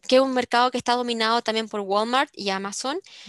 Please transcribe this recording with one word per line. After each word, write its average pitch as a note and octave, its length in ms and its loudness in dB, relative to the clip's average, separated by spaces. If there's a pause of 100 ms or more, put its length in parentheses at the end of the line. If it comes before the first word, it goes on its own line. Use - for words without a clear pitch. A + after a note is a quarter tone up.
que B3+ 80 4
es C4 60 8
un C4+ 120 2
mercado B3 380 2
que B3+ 60 -4
está A#3+ 160 0
dominado A#3 480 0
también A3 260 -2
por G#3 140 -6
Walmart A3+ 520 0
y G3 160 -6
Amazon, G3+ 520 -4 (280)